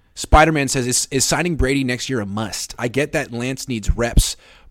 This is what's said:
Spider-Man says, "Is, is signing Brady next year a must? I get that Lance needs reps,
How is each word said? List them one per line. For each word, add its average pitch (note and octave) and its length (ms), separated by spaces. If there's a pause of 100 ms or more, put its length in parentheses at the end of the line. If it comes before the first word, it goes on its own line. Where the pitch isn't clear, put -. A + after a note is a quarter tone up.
(160)
Spider-Man D#3 520
says, B2 200
"Is, - 240
is C3+ 140
signing E3 320
Brady C3+ 260
next B2 260
year C3 120
a G#2 40
must? G2+ 540
I A#2+ 80
get C3+ 260
that C3 180
Lance B2 360
needs A2+ 240
reps, - 440 (340)